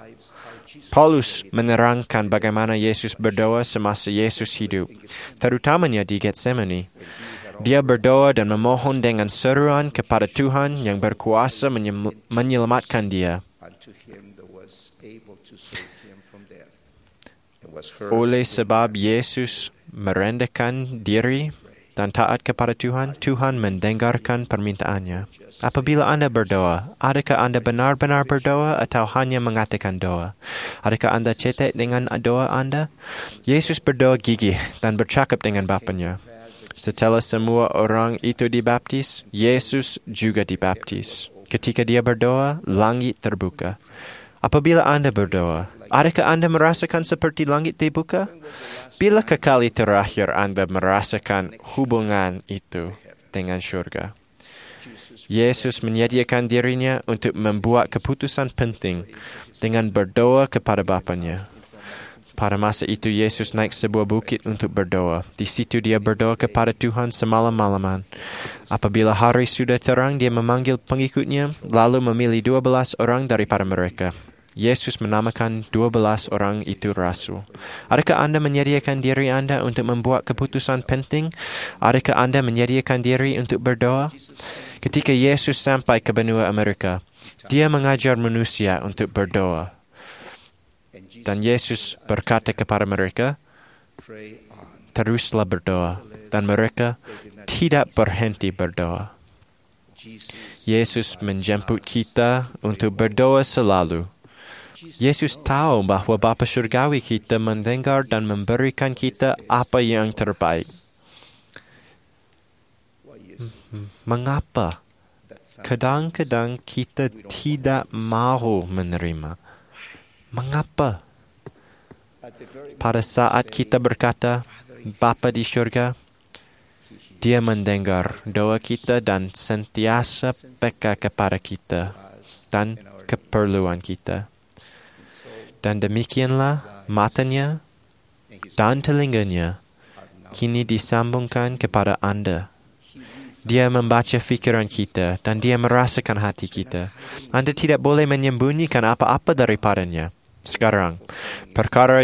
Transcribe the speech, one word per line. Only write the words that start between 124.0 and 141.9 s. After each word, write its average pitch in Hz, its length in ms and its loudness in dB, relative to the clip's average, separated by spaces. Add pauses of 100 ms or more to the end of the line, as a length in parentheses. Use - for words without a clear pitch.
"Bapa 117 320 2
di 110 80 -2
syurga," 120 560 -2 (1200)
dia 120 220 2
mendengar 101 880 0
doa 107 320 0
kita 120 400 -2
dan 95 320 -2
sentiasa 113 1040 -2 (240)
peka 110 400 -2
kepada 95 400 -2
kita 95 560 -8 (560)
dan 110 240 -2 (320)
keperluan 98 720 0
kita. 92 480 -8 (1400)
Dan 104 160 -2
demikianlah 131 1080 -2
matanya 131 760 0 (920)
dan 123 300 2
telinganya 104 760 0 (800)
kini 120 320 0
disambungkan 120 880 0
kepada 104 480 0